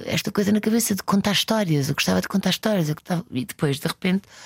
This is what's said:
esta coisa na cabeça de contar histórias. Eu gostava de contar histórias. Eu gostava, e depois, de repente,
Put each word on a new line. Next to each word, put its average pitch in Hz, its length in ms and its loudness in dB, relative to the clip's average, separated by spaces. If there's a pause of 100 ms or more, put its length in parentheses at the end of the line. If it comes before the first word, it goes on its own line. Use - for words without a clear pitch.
esta - 260 -4
coisa 208 180 0
na 214 100 4
cabeça 220 340 0
de 185 100 -6
contar 202 260 2
histórias. 170 580 2
Eu 143 60 -2
gostava 185 260 2
de - 60 -6
contar 190 240 0
histórias. 185 380 0
Eu 151 80 -2
gostava, - 340 -4
e 127 140 -4
depois, 143 340 -2
de - 80 -8
repente, 185 360 -2 (240)